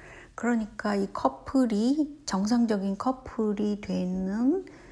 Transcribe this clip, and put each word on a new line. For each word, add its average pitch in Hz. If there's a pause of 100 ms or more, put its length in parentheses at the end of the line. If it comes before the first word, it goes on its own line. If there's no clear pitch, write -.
(340)
그러니까 220
이 196
커플이, 262
정상적인 208
커플이 208
되는 190 (260)